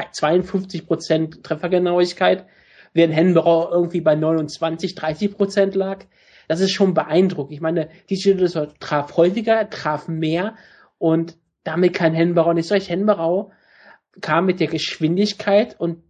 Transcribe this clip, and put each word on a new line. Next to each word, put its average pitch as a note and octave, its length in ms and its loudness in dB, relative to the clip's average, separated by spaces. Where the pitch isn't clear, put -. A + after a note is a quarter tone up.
zweiundfünfzig F3+ 760 -2
Prozent D#3+ 580 -2
Treffergenauigkeit, F3+ 1040 0
während D#3+ 200 4
Hennenbauer E3+ 560 4
irgendwie F3 300 0
bei D#3 140 4
neunundzwanzig, D#3+ 800 -2
dreißig D#3+ 420 -4
Prozent G3 380 0
lag. F#3+ 320 -4
Das E3 120 -2
ist F#3+ 120 2
schon F#3+ 220 2
beeindruckend. D#3 580 0
Ich C#3+ 80 -14
meine, E3 300 -2
Tito G3 240 0
Dillashaw F3 380 0
traf - 360 -4
häufiger, G#3+ 520 2
traf - 400 -6
mehr D#3+ 460 -4
und E3 400 0
damit F3 280 0
kann D#3+ 220 0
Hennenbauer E3+ 400 2
nicht E3 140 -2
zurecht. G3 200 -2
Hennenbauer F#3 600 -2
kam E3 240 0
mit F#3 120 0
der D3+ 100 0
Geschwindigkeit G3 1080 -2
und E3+ 320 -6